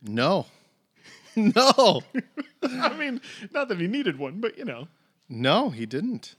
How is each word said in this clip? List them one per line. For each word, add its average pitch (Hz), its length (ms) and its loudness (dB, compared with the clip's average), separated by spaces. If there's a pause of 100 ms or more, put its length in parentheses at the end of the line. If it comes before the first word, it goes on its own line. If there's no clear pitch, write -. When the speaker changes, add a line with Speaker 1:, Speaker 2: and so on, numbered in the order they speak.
Speaker 1:
No. 120 480 0
<laughs> - 60 -20 (800)
No. 226 640 6 (320)
Speaker 2:
<laughs> - 300 -14
I 254 340 -2
mean, 285 240 -6 (300)
not 285 180 -4
that 185 120 -4
he 170 80 -2
needed 190 320 -2
one, 143 200 -8
but, 226 160 -6
you - 80 -12
know. 135 220 -10 (420)
Speaker 1:
No, 139 420 2
he 117 140 -8
didn't. 160 540 -8